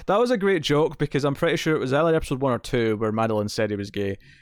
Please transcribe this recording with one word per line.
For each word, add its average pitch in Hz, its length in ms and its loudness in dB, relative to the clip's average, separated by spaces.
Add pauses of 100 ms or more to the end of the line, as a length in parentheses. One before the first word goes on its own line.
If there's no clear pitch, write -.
that 196 100 2
was 240 140 2
a 247 60 2
great 190 260 0
joke 147 340 0
because 143 280 -2
I'm 143 100 0
pretty 156 220 0
sure 156 180 0
it 127 40 0
was 123 120 -2
either 160 240 2
episode 147 260 -2
one 135 120 2
or 113 40 -2
two 113 400 0
where 107 140 -2
Madeline 107 380 0
said 110 200 -2
he 104 60 -2
was 98 160 -8
gay. 98 260 -4 (240)